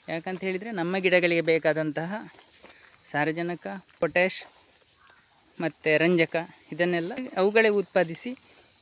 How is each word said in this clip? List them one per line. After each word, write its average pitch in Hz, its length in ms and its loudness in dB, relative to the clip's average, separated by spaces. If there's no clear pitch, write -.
ಯಾಕಂತ 170 320 -8
ಹೇಳಿದ್ರೆ 190 300 -6
ನಮ್ಮ 185 260 -2
ಗಿಡಗಳಿಗೆ 175 440 4
ಬೇಕಾದಂತಹ 160 880 0
ಸಾರಜನಕ, 160 560 -4
ಪೊಟ್ಯಾಷ್ 175 440 0
ಮತ್ತು 156 360 2
ರಂಜಕ 165 380 2
ಇದನ್ನೆಲ್ಲ 175 420 -2
ಅವುಗಳೇ 214 320 4
ಉತ್ಪಾದಿಸಿ, 185 600 -2